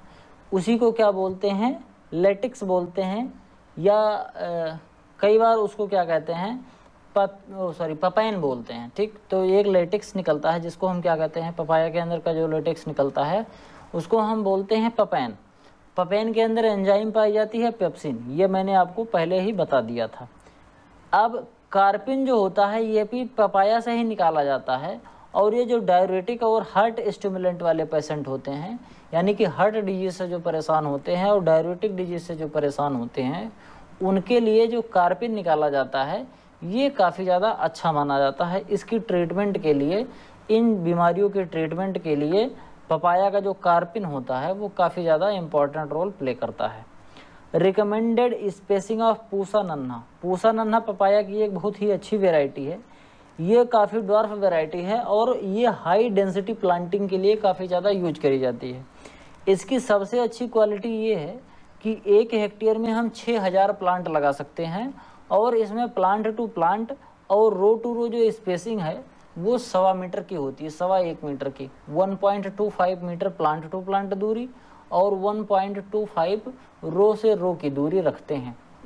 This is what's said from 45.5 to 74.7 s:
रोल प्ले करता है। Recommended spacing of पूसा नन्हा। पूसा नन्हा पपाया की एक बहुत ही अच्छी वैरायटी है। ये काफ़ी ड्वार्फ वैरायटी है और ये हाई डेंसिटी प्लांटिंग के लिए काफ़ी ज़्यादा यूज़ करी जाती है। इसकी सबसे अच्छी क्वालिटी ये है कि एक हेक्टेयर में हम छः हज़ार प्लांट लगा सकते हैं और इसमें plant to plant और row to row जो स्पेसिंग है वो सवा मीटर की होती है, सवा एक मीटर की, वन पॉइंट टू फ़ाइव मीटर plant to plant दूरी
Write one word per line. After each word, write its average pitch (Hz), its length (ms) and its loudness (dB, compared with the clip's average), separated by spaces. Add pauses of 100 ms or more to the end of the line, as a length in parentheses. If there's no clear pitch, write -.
रोल 170 180 -2
प्ले 131 240 -4
करता 113 320 -6
है। - 280 -12 (600)
Recommended 214 800 2 (180)
spacing 202 500 -2
of 226 180 2 (120)
पूसा 196 320 -2
नन्हा। 131 400 -8 (200)
पूसा 180 300 2
नन्हा 220 280 2
पपाया 202 420 2
की 202 180 -4
एक 208 140 0
बहुत 196 280 -4
ही 208 80 2
अच्छी 196 260 -2
वैरायटी 151 480 2
है। 165 140 -8 (600)
ये 220 260 4
काफ़ी 214 360 2
ड्वार्फ 208 300 2
वैरायटी 175 500 0
है 196 200 -2
और 220 360 2
ये 202 300 0
हाई 214 420 2
डेंसिटी 196 460 0
प्लांटिंग 180 540 0
के 190 100 -2
लिए 202 180 4
काफ़ी 190 320 0
ज़्यादा 180 220 0
यूज़ 175 300 -2
करी 135 180 2
जाती 127 340 -4
है। 131 120 -14 (640)
इसकी 196 320 2
सबसे 208 400 0
अच्छी 233 280 -2
क्वालिटी 214 400 0
ये 220 260 0
है 180 260 -6 (440)
कि 220 220 -4
एक 214 280 4
हेक्टेयर 214 440 0
में 226 140 -2
हम 226 160 0
छः 226 320 -2
हज़ार 190 320 4
प्लांट 180 360 -2
लगा 147 240 2
सकते 147 320 -8
हैं 202 280 -6 (380)
और 220 240 2
इसमें 220 300 0 (100)
plant 214 420 0
to 226 120 -4 (100)
plant 202 340 0 (380)
और 202 280 4
row 208 160 6 (120)
to 240 100 -4
row 233 140 -2
जो 226 200 2
स्पेसिंग 208 500 -4
है 160 240 -6 (340)
वो 220 200 0
सवा 190 360 2
मीटर 185 280 -8
की 190 120 -10
होती 139 300 -6
है, 156 60 -8
सवा 185 280 0
एक 165 260 -4
मीटर 139 240 -6
की, 135 220 -12 (200)
वन 190 260 0
पॉइंट 196 400 -2
टू 208 140 -2
फ़ाइव 180 340 -2
मीटर 180 360 -4
plant 156 300 -2
to 190 180 -8
plant 196 260 -2
दूरी 220 340 -4 (440)